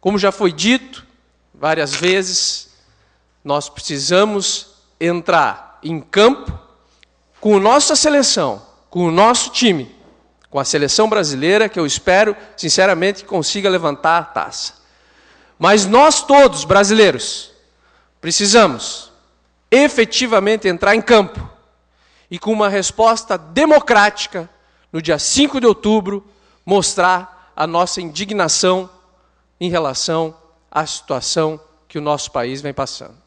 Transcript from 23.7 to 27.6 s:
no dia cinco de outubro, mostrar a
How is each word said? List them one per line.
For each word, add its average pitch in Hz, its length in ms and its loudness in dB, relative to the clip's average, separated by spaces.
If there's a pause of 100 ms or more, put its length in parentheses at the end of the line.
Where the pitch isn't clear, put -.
no 160 80 -6
dia 156 180 0
cinco 277 400 0
de 240 60 0
outubro, 202 600 0 (400)
mostrar 180 920 -2
a 151 120 -2